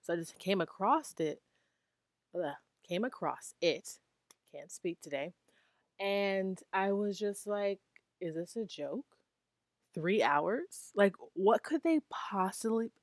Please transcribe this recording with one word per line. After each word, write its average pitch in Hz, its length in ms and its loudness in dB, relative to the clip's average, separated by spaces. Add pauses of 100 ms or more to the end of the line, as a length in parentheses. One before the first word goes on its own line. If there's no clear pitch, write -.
So 170 120 -2
I 170 40 0
just 165 200 -8
came 190 240 0
across 233 580 0
it, 156 220 -2 (920)
ugh, 156 180 -4 (300)
came 180 200 -4
across 165 560 -6
it, 170 380 0 (540)
can't 147 200 -16
speak - 300 -6
today, 143 320 -6 (680)
and 196 600 0 (100)
I 190 200 2
was 202 260 0
just 202 300 -4
like, 202 320 -2 (420)
"Is 165 140 -6
this 175 200 -6
a 226 100 -4
joke? 147 520 -8 (760)
Three 175 260 2
hours? 175 720 0
Like, 202 220 6 (180)
what 190 300 6
could 302 180 0
they 320 200 4 (100)
possibly 220 800 -2 (120)